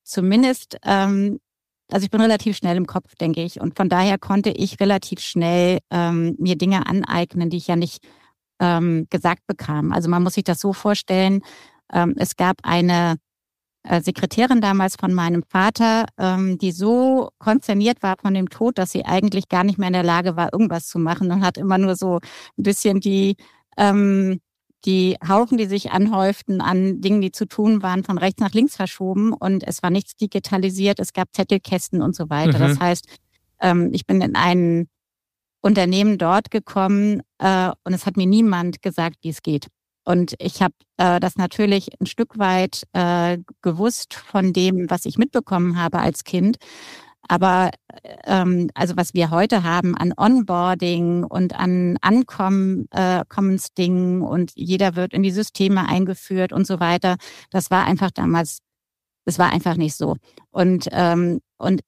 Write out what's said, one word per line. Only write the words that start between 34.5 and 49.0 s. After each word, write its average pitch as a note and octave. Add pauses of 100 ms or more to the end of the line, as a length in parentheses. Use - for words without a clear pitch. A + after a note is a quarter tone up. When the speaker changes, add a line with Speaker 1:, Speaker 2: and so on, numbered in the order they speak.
Speaker 1:
Unternehmen G3
dort F3+
gekommen, G3+ (160)
äh, F#3 (140)
und F3+
es F3+
hat F#3+
mir F#3
niemand F#3
gesagt, E3+
wie E3
es D3+
geht. D3 (360)
Und F3
ich -
hab, F#3 (240)
äh, F3
das F#3
natürlich G3 (140)
ein F#3+
Stück -
weit, F#3
äh, F3 (240)
gewusst F#3
von F#3+
dem, F3+
was F3+
ich -
mitbekommen F3+
habe E3+
als -
Kind. F#3+ (720)
Aber, F3+ (540)
ähm, F3+
also F3
was F3+